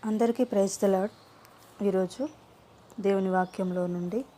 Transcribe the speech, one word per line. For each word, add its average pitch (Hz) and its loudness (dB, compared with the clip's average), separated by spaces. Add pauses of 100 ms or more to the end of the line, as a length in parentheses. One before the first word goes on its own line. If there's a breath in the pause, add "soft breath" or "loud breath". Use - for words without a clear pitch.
అందరికీ 226 2
praise 196 0
the 196 4
Lord. 196 0 (720)
ఈరోజు 190 0 (720)
దేవుని 196 2
వాక్యంలో 180 0
నుండి 175 -4 (140)